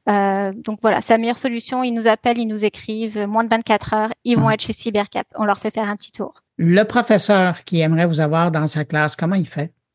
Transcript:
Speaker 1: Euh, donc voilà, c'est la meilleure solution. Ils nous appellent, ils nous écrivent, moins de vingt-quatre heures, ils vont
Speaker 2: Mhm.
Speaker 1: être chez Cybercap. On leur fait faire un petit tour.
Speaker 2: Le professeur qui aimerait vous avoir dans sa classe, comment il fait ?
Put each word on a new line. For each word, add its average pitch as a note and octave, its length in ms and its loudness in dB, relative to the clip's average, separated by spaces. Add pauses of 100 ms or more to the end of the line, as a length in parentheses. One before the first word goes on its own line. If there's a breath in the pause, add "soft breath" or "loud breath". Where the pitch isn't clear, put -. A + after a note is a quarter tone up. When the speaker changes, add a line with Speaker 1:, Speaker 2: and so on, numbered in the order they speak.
Speaker 1:
Euh, G3 460 0
donc G#3+ 260 -8
voilà, A3 200 2
c'est - 120 2
la A3+ 60 4
meilleure A#3 180 -2
solution. B3+ 460 -4
Ils B3 100 -2
nous A3+ 140 -2
appellent, A#3 320 2
ils A#3 80 -4
nous G#3+ 180 -2
écrivent, G#3+ 640 -4
moins A3 160 0
de A#3 60 -4
vingt-quatre A3+ 440 0
heures, G#3+ 200 0 (100)
ils A#3+ 120 2
vont A3 120 4
Speaker 2:
Mhm. A3 60 4
Speaker 1:
être G#3+ 80 -2
chez A3+ 120 -6
Cybercap. - 640 -4
On A3 100 -2
leur G3+ 140 0
fait A3 100 -4
faire G#3+ 180 -4
un G#3 80 -4
petit - 160 -16
tour. - 300 -12 (160)
Speaker 2:
Le F3 280 4
professeur G#3 800 2
qui E3 160 0
aimerait E3 260 2
vous D#3 120 0
avoir D#3+ 300 2
dans D#3 180 0
sa D3+ 160 -2
classe, D3+ 320 -2
comment F3 200 -2
il E3+ 120 0
fait ? D#3 260 -8 (220)